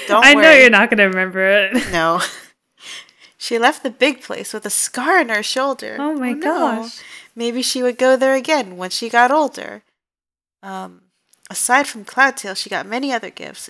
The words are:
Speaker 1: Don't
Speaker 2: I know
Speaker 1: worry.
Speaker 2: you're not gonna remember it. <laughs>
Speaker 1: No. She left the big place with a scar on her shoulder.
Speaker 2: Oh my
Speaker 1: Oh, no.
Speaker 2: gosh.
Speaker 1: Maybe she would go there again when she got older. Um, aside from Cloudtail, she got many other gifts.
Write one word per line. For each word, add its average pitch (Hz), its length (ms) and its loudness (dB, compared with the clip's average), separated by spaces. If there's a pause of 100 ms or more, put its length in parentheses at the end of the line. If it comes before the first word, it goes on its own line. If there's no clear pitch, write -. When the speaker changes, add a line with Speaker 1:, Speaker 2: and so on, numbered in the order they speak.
Speaker 1:
Don't 214 180 4
Speaker 2:
I 277 100 8
know 302 80 4
Speaker 1:
worry. 311 180 8
Speaker 2:
you're 247 100 8
not 214 180 4
gonna 208 200 2
remember 185 380 -2
it. 202 420 0
<laughs> 185 40 -8
Speaker 1:
No. 165 280 0 (1160)
She 233 200 -4
left 254 240 2
the 262 80 -4
big 269 320 -2
place - 320 -12
with - 100 -12
a 208 60 -8
scar 302 480 -2
on 269 100 0
her 214 140 -2
shoulder. 262 560 -4
Speaker 2:
Oh 294 160 -4
my 254 160 -4
Speaker 1:
Oh, 240 40 -4
no. 302 480 -2
Speaker 2:
gosh. 233 180 -16 (360)
Speaker 1:
Maybe 233 240 -4
she 254 220 -4
would 247 160 -2
go 262 180 4
there 262 180 2
again 262 440 -2
when 185 120 -10
she 233 200 -8
got 240 220 4
older. 285 500 -4 (800)
Um, 190 400 -14 (480)
aside 262 380 0
from 214 180 -14
Cloudtail, 254 500 -2
she - 140 -10
got 175 160 -6
many 262 260 -6
other 214 180 -8
gifts. - 400 -18